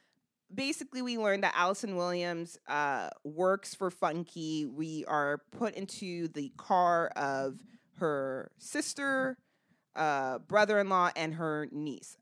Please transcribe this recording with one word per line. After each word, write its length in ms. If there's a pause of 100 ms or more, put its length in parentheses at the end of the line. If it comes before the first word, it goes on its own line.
(520)
basically 500
we 160
learned 240
that 140
Allison 400
Williams, 600 (100)
uh, 420 (140)
works 500
for 160
Funky. 720
We 420
are 320 (120)
put 240
into 540
the 280
car 600
of 440 (380)
her 600
sister, 800 (600)
uh, 420
brother-in-law, 800
and 180
her 380
niece. 500